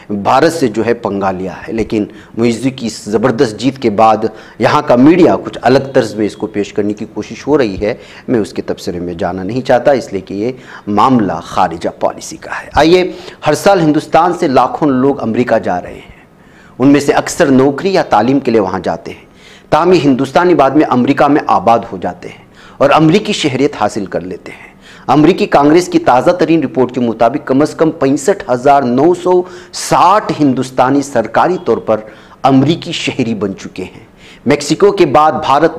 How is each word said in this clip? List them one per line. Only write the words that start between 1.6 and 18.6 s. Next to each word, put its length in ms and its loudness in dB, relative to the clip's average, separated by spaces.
लेकिन 360 -4
मुइज़ू 320 0
की 140 -12
इस 240 -10
ज़बरदस्त 480 0
जीत 200 -4
के 160 -2
बाद 360 2
यहाँ 220 2
का 140 2
मीडिया 400 6
कुछ 200 -10
अलग 360 0
तर्ज 220 0
में 100 -2
इसको 240 -6
पेश 220 -6
करने 220 -4
की 140 -10
कोशिश 400 -12
हो 80 2
रही 220 0
है। 200 -4
मैं 120 0
उसके 220 -6
तबसरे 360 -8
में 180 -8
जाना 260 -6
नहीं 180 -6
चाहता, 320 2
इसलिए 280 -4
कि 140 -12
ये 200 -4
मामला 540 2
खारिजा 460 -4
पॉलिसी 360 -6
का 160 -16
है। 240 -12
आइए, 360 2
हर 100 2
साल 260 2
हिंदुस्तान 520 0
से 160 -2
लाखों 420 0
लोग 280 0
अमेरिका 360 -2
जा 220 -2
रहे 160 -10
हैं, 320 -20
उनमें 200 4
से 140 2
अक्सर 380 0
नौकरी 400 2
या 120 0
तालीम 360 0
के 120 -2
लिए 100 4